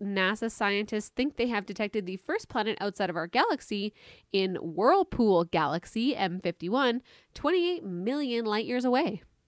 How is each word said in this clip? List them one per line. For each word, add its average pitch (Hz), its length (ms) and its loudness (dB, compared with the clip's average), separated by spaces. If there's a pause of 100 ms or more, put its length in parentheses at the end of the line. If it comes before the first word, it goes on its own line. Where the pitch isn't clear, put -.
nasa 196 480 0
scientists 208 600 -2
think 269 260 -2
they 233 120 0
have 208 180 -2
detected 208 400 -4
the 190 100 -6
first 370 320 -6
planet 214 320 -2
outside 196 300 -2
of 160 60 -4
our 165 100 -2
galaxy 214 680 0 (400)
in 190 240 0
Whirlpool 202 880 4
Galaxy 170 720 0
M 185 240 -2
fifty-one, 233 600 0 (320)
twenty-eight 349 500 0
million 233 600 -2
light 214 200 0
years 247 200 -2
away. 254 380 2 (260)